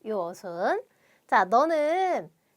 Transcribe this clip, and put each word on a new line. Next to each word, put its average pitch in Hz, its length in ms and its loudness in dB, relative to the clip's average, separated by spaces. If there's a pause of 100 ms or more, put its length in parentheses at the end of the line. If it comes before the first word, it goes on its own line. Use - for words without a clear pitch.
요 214 160 -4
어순. 185 600 -4 (440)
자, 220 180 4
"너는 302 880 0 (260)